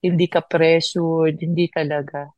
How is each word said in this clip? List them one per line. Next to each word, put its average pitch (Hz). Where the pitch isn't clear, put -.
hindi 175
ka 170
pressured, 165
hindi 165
talaga. 147